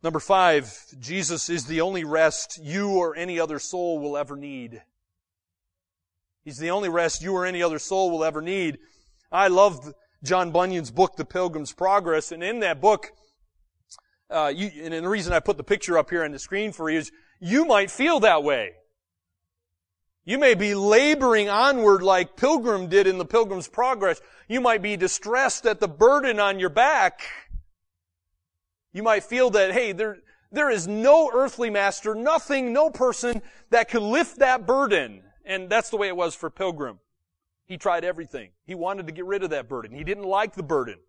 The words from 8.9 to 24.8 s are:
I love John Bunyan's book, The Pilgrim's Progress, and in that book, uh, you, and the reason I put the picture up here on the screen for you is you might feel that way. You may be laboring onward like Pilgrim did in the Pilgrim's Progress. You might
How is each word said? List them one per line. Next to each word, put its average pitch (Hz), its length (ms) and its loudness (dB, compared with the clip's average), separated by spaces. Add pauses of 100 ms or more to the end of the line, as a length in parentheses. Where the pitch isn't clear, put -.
I 196 160 2
love 180 460 2 (300)
John 180 260 0
Bunyan's 175 400 -2
book, 165 280 2
The 160 80 -6
Pilgrim's 165 460 -6
Progress, 175 600 0
and 170 120 -12
in 220 180 -6
that 165 200 -2
book, 202 300 2 (1160)
uh, 151 260 0
you, 185 180 -6 (120)
and 165 80 -10
the 165 160 -6
reason 185 260 -4
I 170 60 4
put 196 180 -2
the 143 60 -12
picture 180 360 0
up 143 100 0
here 175 140 -2
on 151 80 -4
the 139 80 -14
screen 202 320 -6
for 160 180 -6
you 156 80 0
is 151 140 -6 (280)
you 226 260 0
might 202 260 2
feel 302 300 0
that 170 220 6
way. 123 280 -2 (1500)
You 226 140 -4
may 269 160 6
be 202 220 0
laboring 220 720 4
onward 214 540 4
like 185 320 2
Pilgrim 233 520 0
did 190 200 4
in 185 100 0
the 180 80 -4
Pilgrim's 196 420 -2
Progress. 214 540 -2 (260)
You 247 140 -4
might 233 200 2